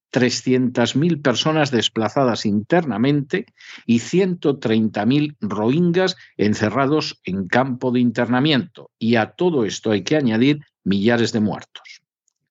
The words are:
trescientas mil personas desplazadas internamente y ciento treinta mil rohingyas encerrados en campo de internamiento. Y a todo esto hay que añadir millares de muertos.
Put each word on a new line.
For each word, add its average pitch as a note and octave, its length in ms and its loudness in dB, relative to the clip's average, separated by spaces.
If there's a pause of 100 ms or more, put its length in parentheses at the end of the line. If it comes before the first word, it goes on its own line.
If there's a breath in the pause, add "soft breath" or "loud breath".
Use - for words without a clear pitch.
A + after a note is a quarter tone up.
trescientas B2 840 0
mil D#3 260 0
personas C#3+ 480 0
desplazadas A2+ 800 0
internamente C#3+ 960 -2 (400 loud breath)
y A#2 140 2
ciento F3 580 0
treinta A2 480 0
mil D3 340 0
rohingyas E3 760 0 (200 loud breath)
encerrados A#2+ 880 -2
en F#2+ 240 -6
campo B2+ 440 -2
de B2 80 0
internamiento. B2 1000 0
Y A#2 180 0
a G#2+ 160 0
todo D#3+ 340 0
esto G2 260 -4
hay G2 120 0
que D3+ 120 -2
añadir C#3 460 2 (220)
millares G#2+ 480 2
de A2 100 0
muertos. - 600 -6 (500)